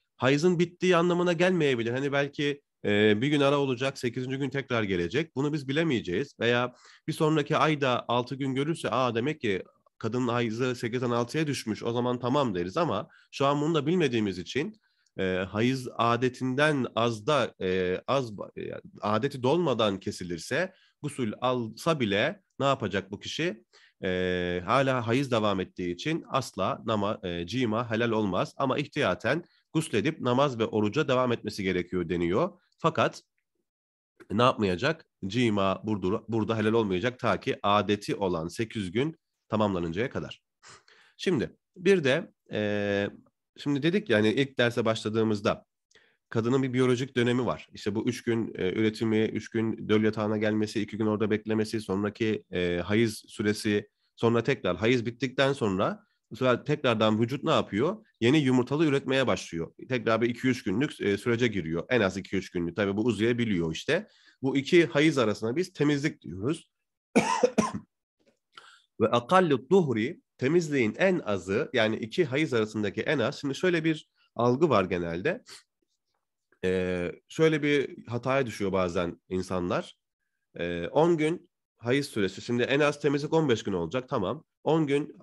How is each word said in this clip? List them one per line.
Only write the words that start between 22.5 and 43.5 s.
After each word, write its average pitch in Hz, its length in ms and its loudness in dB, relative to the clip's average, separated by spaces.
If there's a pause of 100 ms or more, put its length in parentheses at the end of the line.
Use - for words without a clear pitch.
ne 131 60 0
yapacak 98 460 -2
bu 98 80 -12
kişi? 175 460 -6 (380)
E, 90 640 -2
hala 127 420 0
hayız 127 240 0
devam 107 280 2
ettiği 92 340 -6
için 151 360 -6
asla 120 560 -4
nama-, 107 380 0
e, 87 240 -4
cima 113 440 -2
helal 113 200 0
olmaz 107 460 0
ama 131 200 0
ihtiyaten 135 680 0 (300)
gusledip 131 460 0
namaz 127 400 2
ve 110 60 2
oruca 107 420 0
devam 127 240 2
etmesi 107 320 -6
gerekiyor 90 460 -2
deniyor. 90 400 0 (280)
Fakat 156 440 0 (1120)
ne 107 120 4
yapmayacak? 117 600 2 (220)
Cima 101 560 2
burada, 104 440 -2
burada 110 300 0
helal 110 160 2
olmayacak 110 460 0
ta 98 200 0
ki - 240 -4
adeti 101 520 2
olan 90 320 -2
sekiz 107 440 -6
gün 139 260 -2 (320)
tamamlanıncaya 98 600 0
kadar. - 320 -10 (760)
Şimdi 127 400 -2 (200)
bir 180 260 2
de, 139 280 0 (200)
e, 101 580 0 (480)